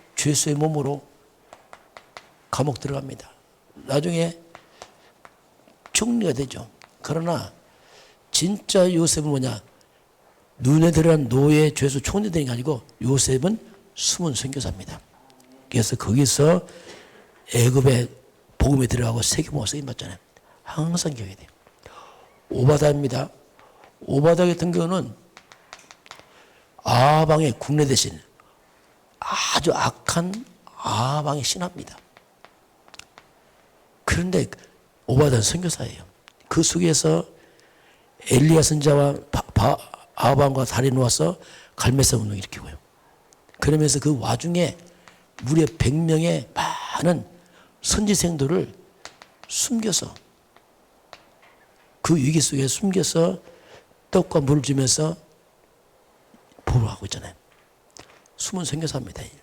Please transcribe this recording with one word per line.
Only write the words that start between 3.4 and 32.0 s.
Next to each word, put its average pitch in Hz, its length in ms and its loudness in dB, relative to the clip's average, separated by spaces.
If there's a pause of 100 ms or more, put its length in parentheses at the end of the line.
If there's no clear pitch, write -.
나중에 165 640 -4 (1500)
총리가 220 420 -2
되죠. 131 360 -8 (320)
그러나 165 500 -4 (760)
진짜 185 640 2
요셉은 160 360 0
뭐냐? 127 320 -2 (1000)
눈에 156 320 4
들어간 160 380 4
노예, 147 440 4
죄수, 135 280 -2
총리 208 280 -2
되는 160 160 -2
게 123 60 -4
아니고 127 320 -4 (180)
요셉은 135 580 0 (360)
숨은 160 400 -4
선교사입니다. - 640 -8 (680)
그래서 117 260 0
거기서 143 720 2 (880)
애굽에 123 520 4 (520)
복음이 131 280 2
들어가고 117 360 -2
세계복음화 131 420 -2
쓰임 143 220 -6
받잖아요. 95 300 -12 (440)
항상 165 520 -4
기억해야 98 220 -12
돼요. - 140 -20 (1000)
오바다입니다. 143 800 0 (720)
오바다 170 440 4
같은 175 260 0
경우는 170 420 -2 (1700)
아방의 151 720 4
국내 147 280 0
대신 - 340 -2 (1000)
아주 - 540 -2
악한 180 720 -4 (320)
아방의 139 640 -2
신하입니다. - 540 -8 (2000)